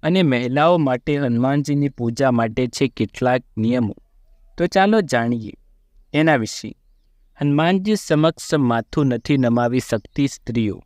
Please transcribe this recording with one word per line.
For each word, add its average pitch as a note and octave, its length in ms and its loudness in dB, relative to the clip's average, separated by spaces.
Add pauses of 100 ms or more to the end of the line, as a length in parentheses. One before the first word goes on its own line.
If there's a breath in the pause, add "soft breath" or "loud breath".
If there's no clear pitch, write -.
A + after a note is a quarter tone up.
અને F3+ 200 2
મહિલાઓ C#3 540 2
માટે C#3+ 400 0
હનુમાનજીની C#3+ 720 0
પૂજા A#2+ 420 0
માટે A#2 360 0
છે C3+ 200 -2
કેટલાક B2 560 -2 (140)
નિયમો. A2+ 380 -2 (600)
તો E3+ 100 0
ચાલો G3+ 340 2
જાણીએ A#2 520 -2 (600)
એના D#3 220 2
વિશે. A2 400 -6 (680)
હનુમાનજી F3 540 2
સમક્ષ D#3+ 580 0
માથું B2+ 520 0
નથી B2+ 320 0
નમાવી A#2+ 420 2
શકતી B2+ 480 -4
સ્ત્રીઓ. A2+ 580 -4